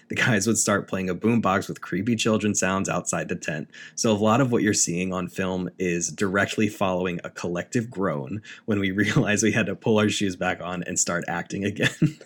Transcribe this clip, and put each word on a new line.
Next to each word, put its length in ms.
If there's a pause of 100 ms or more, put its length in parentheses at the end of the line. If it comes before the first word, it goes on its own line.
the 60
guys 320
would 120
start 280
playing 220
a 60
boombox 520
with 140
creepy 340
children 400
sounds 320
outside 440
the 60
tent. 320 (260)
So 180
a 0
lot 300
of 100
what 100
you're 120
seeing 400
on 140
film 500
is 340
directly 560
following 560
a 60
collective 600
groan 520 (240)
when 120
we 120
<laughs> 20
realize 500
we 100
had 140
to 80
pull 240
our 120
shoes 260
back 240
on 240
and 140
start 280
acting 380
again." 240 (380)